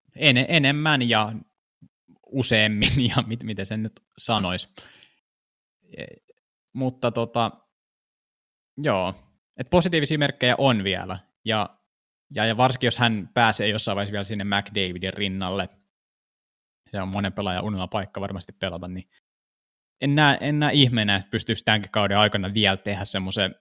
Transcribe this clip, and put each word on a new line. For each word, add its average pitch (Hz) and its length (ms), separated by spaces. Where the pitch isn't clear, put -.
ene-, 131 320
enemmän 147 600
ja 110 240
useammin 107 800
<laughs> 113 100
ja 127 100
mit-, 117 180
miten 113 220
sen 110 160
nyt 110 100
sanois. 95 560
E-, - 100
mutta 127 380
tota, 113 400
joo, 98 380
et 127 140
positiivisia 160 480
merkkejä 135 400
on 120 260
vielä, 92 340
ja, 107 340
ja, 110 120
ja 110 100
varsinkin 120 300
jos 110 120
hän 113 360
pääsee 110 340
jossain 107 280
vaiheessa 101 160
vielä 101 120
sinne 101 200
McDavidin 98 680
rinnalle, 95 560
se 98 100
on 92 80
monen 98 240
pelaajan 98 320
unelma 95 240
paikka - 320
varmasti 98 320
pelata, 87 360
niin 92 200
en 143 140
näe, 147 260
en 147 180
näe 147 160
ihmeenä, 120 420
että 95 140
pystyisi - 340
tämänkin 107 260
kauden 101 280
aikana 101 360
vielä 101 220
tehdä 95 280
semmoisen 95 560